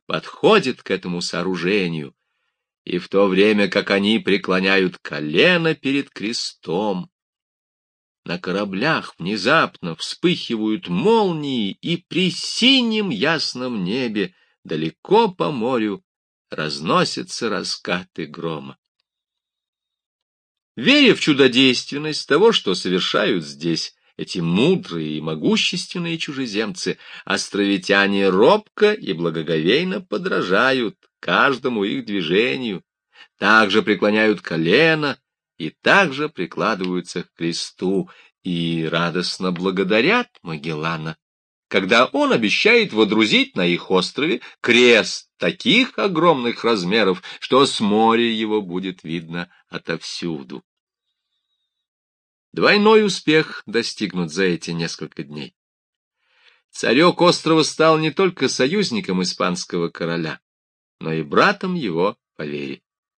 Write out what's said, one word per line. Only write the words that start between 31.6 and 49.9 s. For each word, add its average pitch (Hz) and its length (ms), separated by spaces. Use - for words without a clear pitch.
их 127 200
движению, 104 760
также 107 440
преклоняют 104 580
колено 135 760
и 80 120
также 151 580
прикладываются 90 960
к - 120
кресту 92 760
и 82 480
радостно 87 600
благодарят 98 760
Магеллана, 80 760
когда 101 360
он 285 260
обещает 190 600
водрузить 110 640
на 95 100
их 87 280
острове 139 480
крест 117 800
таких 151 600
огромных 160 640
размеров, 98 580
что 131 260
с 131 140
моря 113 500
его 110 320
будет 92 440
видно 82 440
отовсюду. 78 960